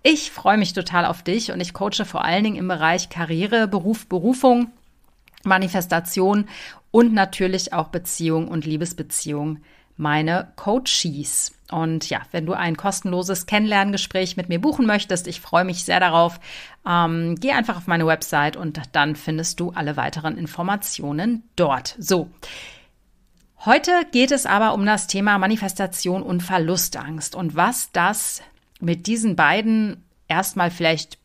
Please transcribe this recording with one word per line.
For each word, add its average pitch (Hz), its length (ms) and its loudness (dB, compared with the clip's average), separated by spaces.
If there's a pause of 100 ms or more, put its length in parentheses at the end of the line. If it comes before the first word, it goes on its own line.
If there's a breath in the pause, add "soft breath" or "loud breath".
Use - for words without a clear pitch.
Ich 302 300 4
freue 202 260 2
mich 190 140 2
total 175 340 0
auf - 180 -4
dich 220 280 -2
und - 80 -6
ich 175 140 -8
coache 202 320 -4
vor - 180 -4
allen 190 220 2
Dingen 214 120 0
im 185 120 -4
Bereich 170 400 0
Karriere, 190 580 0
Beruf, 202 400 -2
Berufung, 240 640 2 (720)
Manifestation 185 1040 2 (440 loud breath)
und 233 220 6
natürlich 190 600 0
auch 175 160 -2
Beziehung 165 580 -2
und 156 180 -4
Liebesbeziehung, 151 920 -4 (380 soft breath)
meine 156 580 0
Coaches. 180 960 -2 (200)
Und 160 380 -2
ja, - 100 -2 (120)
wenn 165 140 -4
du 185 60 -4
ein 170 240 -2
kostenloses 185 720 -4
Kennenlerngespräch 202 920 0
mit 180 140 -4
mir 170 100 0
buchen 269 260 2
möchtest, 202 400 0
ich - 140 -10
freue - 240 2
mich 180 220 -4
sehr 180 160 4
darauf, 170 400 4 (440 loud breath)
ähm, 165 540 2
geh 262 140 0
einfach 208 240 0
auf 170 100 -10
meine 170 180 2
Website 156 520 2
und 156 240 -6 (100)
dann 151 240 2
findest 160 460 -4
du 175 100 -4
alle 151 240 -4
weiteren 143 420 -4
Informationen 175 1080 -4 (120)
dort. 139 420 0
So, 180 320 0 (1300 loud breath)
heute 294 280 4 (200)
geht 254 200 4
es 269 140 0
aber 214 280 4
um 202 120 0
das 208 220 2
Thema 202 300 2
Manifestation 190 880 -2
und 175 200 -2
Verlustangst 165 920 -2
und 170 200 -4
was 208 380 0
das 185 480 -2 (400)
mit 170 260 -2
diesen 220 300 0
beiden 208 680 2 (240)
erstmal 175 440 0
vielleicht 165 540 -2